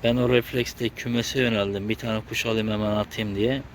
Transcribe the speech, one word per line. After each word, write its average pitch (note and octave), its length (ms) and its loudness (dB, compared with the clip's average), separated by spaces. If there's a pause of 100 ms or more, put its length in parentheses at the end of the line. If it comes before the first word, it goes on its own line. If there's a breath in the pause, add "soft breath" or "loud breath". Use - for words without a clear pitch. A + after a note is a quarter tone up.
Ben A#2 120 4
o B2 120 4
refleksle A#2+ 600 2
kümese A#2+ 540 -2
yöneldim. G2+ 460 0
Bir A2 60 0
tane A2 340 -2
kuş - 180 -4
alayım A2 240 0
hemen G#2+ 200 0
atayım G#2 440 -2
diye. B2+ 280 0 (120)